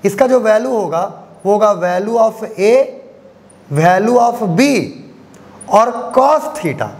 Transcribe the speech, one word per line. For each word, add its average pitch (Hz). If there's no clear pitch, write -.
इसका 196
जो 240
value 220
होगा 180
वो 190
होगा 208
value 180
of 220
A, 208
value 185
of 233
B 180
और 226
cos 294
theta 127